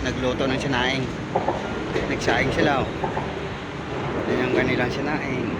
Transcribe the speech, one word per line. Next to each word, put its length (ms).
nagluto 440
ng 120
sinaing. 440
Nagsaing 420
sila, 300
oh. 60
Yan 200
yung 60
kanilang 360
sinaing. 560